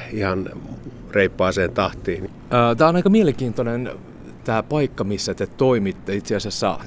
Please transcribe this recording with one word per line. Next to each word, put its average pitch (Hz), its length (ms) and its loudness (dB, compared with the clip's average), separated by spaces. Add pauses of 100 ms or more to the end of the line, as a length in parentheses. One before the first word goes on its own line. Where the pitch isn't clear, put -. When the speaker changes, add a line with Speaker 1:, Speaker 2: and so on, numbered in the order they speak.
(120)
Speaker 1:
ihan 95 380 -2 (640)
reippaaseen 92 600 2
tahtiin. 95 520 -2
Speaker 2:
Ö, 120 520 0
tää 156 120 6
on 170 80 4
aika 180 140 4
mielenkiintoinen 123 840 2 (520)
tää 110 200 0
paikka, 139 400 0
missä 98 300 -2
te 95 140 -4
toimitte. 104 680 0
Itse 101 200 -2
asiassa 98 520 -2